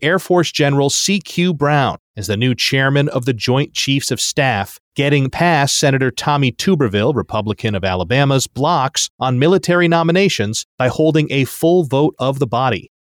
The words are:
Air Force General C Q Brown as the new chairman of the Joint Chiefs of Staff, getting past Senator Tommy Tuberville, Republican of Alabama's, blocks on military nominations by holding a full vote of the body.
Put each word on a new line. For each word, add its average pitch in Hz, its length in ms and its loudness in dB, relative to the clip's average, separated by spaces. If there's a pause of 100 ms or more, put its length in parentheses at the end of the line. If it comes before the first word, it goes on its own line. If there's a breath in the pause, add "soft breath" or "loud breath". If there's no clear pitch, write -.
Air 170 160 0
Force 180 340 0
General 143 380 0
C 196 300 -2
Q 175 340 -2
Brown 143 420 0 (220)
as 101 80 -8
the 101 100 -2
new 123 180 0
chairman 139 540 0
of 127 160 -4
the 131 80 0
Joint 120 400 -2
Chiefs - 380 -2
of 117 100 -4
Staff, 117 580 -2 (160)
getting 143 360 2
past 160 480 2
Senator 135 320 2
Tommy 139 420 0
Tuberville, 135 600 0
Republican 107 600 -4
of 92 80 -4
Alabama's, 120 640 0
blocks 139 640 -2 (100)
on 127 200 -2
military 175 500 2
nominations 170 760 0 (100)
by 127 120 0
holding 156 440 0
a 135 140 0
full 170 380 0
vote 139 340 0
of 135 220 -2
the 139 60 0
body. 117 440 -2 (160)